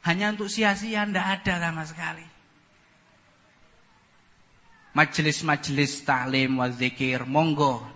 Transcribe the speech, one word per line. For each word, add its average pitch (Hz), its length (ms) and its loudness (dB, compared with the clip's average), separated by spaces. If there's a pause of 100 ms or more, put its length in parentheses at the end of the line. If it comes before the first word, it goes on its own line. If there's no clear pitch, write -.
hanya 185 260 2
untuk 208 220 -6
sia-sia, 214 560 0
ndak 190 320 -2
ada 185 160 0
sama 165 260 -4
sekali. 165 420 -10 (2750)
Majelis-majelis 147 1120 2
taklim 131 560 2
wa 123 80 2
zikir, 127 560 -2
monggo 143 720 2